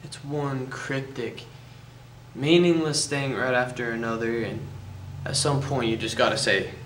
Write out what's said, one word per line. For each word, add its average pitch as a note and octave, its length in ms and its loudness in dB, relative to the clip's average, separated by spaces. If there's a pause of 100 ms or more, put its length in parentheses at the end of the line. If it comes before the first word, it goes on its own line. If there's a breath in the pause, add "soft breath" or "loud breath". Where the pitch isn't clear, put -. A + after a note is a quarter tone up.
It's - 200 -14
one C#3 420 -2
cryptic, C3 760 -6 (880 loud breath)
meaningless E3 720 4
thing C#3 280 -2
right B2+ 200 2
after B2 380 0
another, A2+ 500 -2
and G2+ 180 -4 (640)
at - 120 -2
some C#3 260 2
point B2+ 280 0
you A2+ 60 2
just A2+ 200 -4
gotta A2+ 200 4
say G2 360 2 (140)